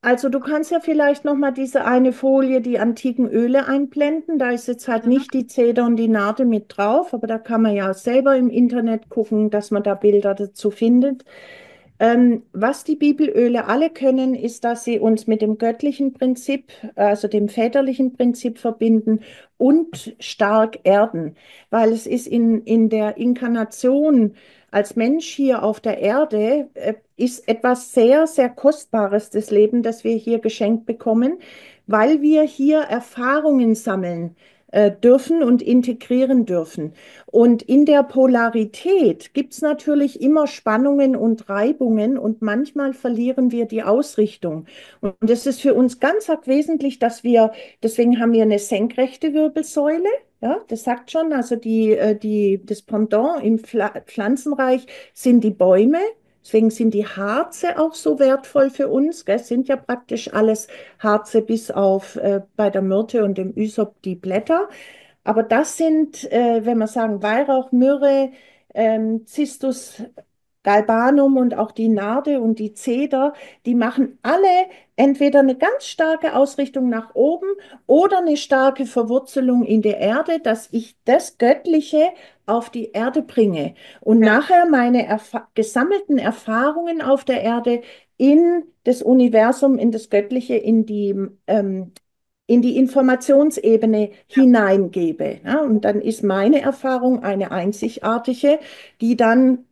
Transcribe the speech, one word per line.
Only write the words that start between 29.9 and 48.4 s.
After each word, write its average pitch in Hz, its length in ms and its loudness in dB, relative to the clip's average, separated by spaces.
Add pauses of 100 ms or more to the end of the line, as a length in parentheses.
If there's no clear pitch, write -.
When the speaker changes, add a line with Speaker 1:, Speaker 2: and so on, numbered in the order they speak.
Speaker 1:
wir 226 120 -2
hier 226 240 -2
geschenkt 226 460 -4
bekommen, 240 520 -2 (500)
weil 233 340 2
wir 302 220 4
hier 302 360 0
Erfahrungen 254 960 0
sammeln, 175 600 -6 (360)
äh, 208 200 4
dürfen 262 520 4
und 247 180 4
integrieren 247 840 0
dürfen. 160 480 -6 (340)
Und 233 340 4
in 285 240 4
der 285 180 4
Polarität 233 1300 0
gibt's - 280 -6
natürlich 294 600 -2
immer 294 260 2
Spannungen 269 680 0
und 220 340 -2
Reibungen 226 680 -2
und 220 240 -6
manchmal 269 520 -4
verlieren 247 580 -2
wir 233 160 -4
die 220 160 -6
Ausrichtung. 202 840 -2 (360)
Und 208 280 -4
es 240 160 0
ist 262 160 -4
für 277 120 2
uns 247 260 0
ganz 359 300 -2
arg 311 180 -4
wesentlich, 277 520 -2
dass 247 240 -4
wir, 226 280 4 (320)
deswegen 233 360 2
haben 233 140 2
wir 226 100 4